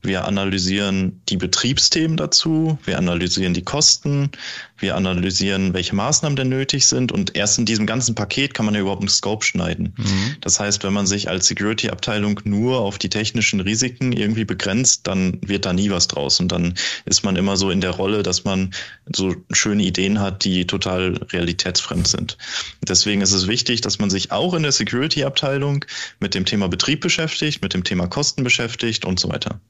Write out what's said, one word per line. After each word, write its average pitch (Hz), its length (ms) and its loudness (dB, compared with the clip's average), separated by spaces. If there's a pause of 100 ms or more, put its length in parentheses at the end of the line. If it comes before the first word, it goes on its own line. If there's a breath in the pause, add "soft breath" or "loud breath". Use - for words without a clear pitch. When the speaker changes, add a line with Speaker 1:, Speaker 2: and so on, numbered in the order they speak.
Speaker 1:
wir 95 200 0
analysieren 95 1040 0
die 98 80 -2
Betriebsthemen 139 800 2
dazu, 160 680 2
wir 95 140 0
analysieren 90 560 2
die 85 100 0
Kosten, 143 680 2 (460 loud breath)
wir 92 200 0
analysieren, 95 760 2
welche 92 220 0
Maßnahmen 139 400 2
denn 131 140 0
nötig 131 380 2
sind. 123 260 2
Und 95 240 -2
erst 104 200 2
in 120 80 0
diesem 107 200 2
ganzen 117 280 0
Paket 120 400 -2
kann 110 120 0
man 104 100 2
ja 104 60 2
überhaupt 95 200 0
einen 98 60 -2
Scope 107 380 0
schneiden. 87 500 -2
Speaker 2:
Mhm. 104 460 0
Speaker 1:
Das - 180 0
heißt, 101 240 -2
wenn 98 80 0
man 101 160 0
sich 101 220 -2
als 92 180 0
Security-Abteilung 104 960 0
nur 113 380 2
auf 98 160 -2
die - 100 -4
technischen 104 540 0
Risiken 120 500 0
irgendwie 110 320 0
begrenzt, 98 640 0
dann 92 340 0
wird 98 240 -2
da 95 60 0
nie 95 180 2
was 90 200 0
draus. 71 320 0
Und 90 100 2
dann 87 220 0 (320 loud breath)
ist - 180 2
man 95 140 2
immer 98 180 2
so 98 140 0
in 92 100 2
der 90 120 0
Rolle, 98 320 0
dass 92 200 -2
man 95 280 0 (440 loud breath)
so 92 180 0 (200)
schöne 104 300 2
Ideen 95 360 0
hat, 98 240 -2
die 90 240 2
total 92 460 0 (180)
realitätsfremd 87 760 -2
sind. - 300 -2 (480 loud breath)
Deswegen 101 360 4
ist 95 100 4
es 92 160 2
wichtig, 113 320 0
dass - 200 -2
man 104 100 2
sich 95 240 -2
auch 170 200 0
in 160 100 0
der 139 100 2
Security-Abteilung 139 1120 0 (340 loud breath)
mit 101 160 -2
dem 95 80 0
Thema 101 240 2
Betrieb 95 320 0
beschäftigt, 156 600 -2
mit - 120 -4
dem 92 120 -2
Thema 90 220 0
Kosten 139 360 -2
beschäftigt 117 640 -2
und 92 120 0
so - 120 0
weiter. - 400 -6